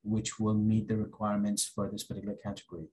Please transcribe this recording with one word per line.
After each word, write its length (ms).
which 360
will 140
meet 340
the 80
requirements 800
for 160
this 140
particular 400
category. 500